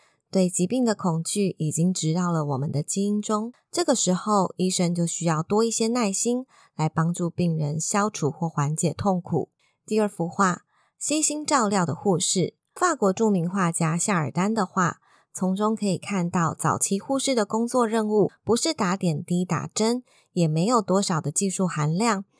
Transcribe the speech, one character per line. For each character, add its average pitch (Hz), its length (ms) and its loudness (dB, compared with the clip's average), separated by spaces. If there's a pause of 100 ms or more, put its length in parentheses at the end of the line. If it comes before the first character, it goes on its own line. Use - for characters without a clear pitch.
(300)
对 185 200 2
疾 180 180 0
病 247 160 0
的 226 100 2
恐 165 300 -2
惧 202 340 -2
已 151 140 -2
经 170 220 0
植 156 180 -2
入 170 80 0 (100)
了 165 140 0
我 143 140 -2
们 143 120 -4
的 143 140 -2
基 196 220 -4
因 208 160 0
中， 220 320 -4 (180)
这 349 140 -2
个 277 100 4
时 185 180 2
候 202 440 0
医 185 120 0
生 175 240 0
就 170 140 0
需 - 180 -6
要 160 160 2
多 208 220 2
一 233 80 0
些 226 160 0
耐 233 240 0
心， 240 340 -2 (300)
来 156 140 0
帮 165 240 0
助 175 160 -4
病 165 280 0
人 151 220 -4
消 208 300 0
除 160 200 -2
或 165 200 -4
缓 147 260 -2
解 160 180 0
痛 190 280 -2
苦。 - 260 -4 (380)
第 220 160 0
二 208 60 2
幅 170 200 -6
画， 180 360 0 (360)
悉 311 220 -2
心 294 240 -2
照 247 240 2
料 196 160 2
的 165 100 -2
护 180 240 2
士。 - 360 0 (200)
法 359 180 2
国 202 200 2
著 220 180 2
名 175 180 0
画 180 220 0
家 160 260 0
夏 190 200 0
尔 147 120 0
丹 196 240 0
的 214 120 0
画， 175 320 0 (360)
从 190 220 0
中 214 180 2
可 208 120 -2
以 185 120 2
看 180 320 -2
到 170 240 0
早 135 240 0
期 - 220 0
护 269 180 -2
士 269 160 0
的 226 120 2
工 226 200 -2
作 240 220 2
任 220 180 0
务 214 240 2 (140)
不 208 100 0
是 311 200 0
打 190 240 0
点 165 260 -2
滴 180 220 0
打 156 280 -4
针， 240 300 0 (300)
也 175 120 2
没 156 180 2
有 233 180 4
多 190 200 2
少 165 200 -2
的 147 100 -6
技 196 180 -2
术 185 160 -2
含 156 260 0
量， 196 340 0 (140)